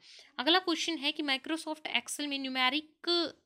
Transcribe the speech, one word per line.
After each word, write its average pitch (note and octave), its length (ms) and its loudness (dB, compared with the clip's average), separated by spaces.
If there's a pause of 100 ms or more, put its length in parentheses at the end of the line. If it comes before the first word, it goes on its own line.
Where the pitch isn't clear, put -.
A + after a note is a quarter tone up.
(380)
अगला D#4 200 6
क्वेश्चन E4+ 380 0
है C#4+ 160 -2
कि D4+ 100 -6
Microsoft D4+ 600 -2 (140)
Excel - 300 -4
में C#4 120 -4
न्यूमेरिक C#4 920 -2 (140)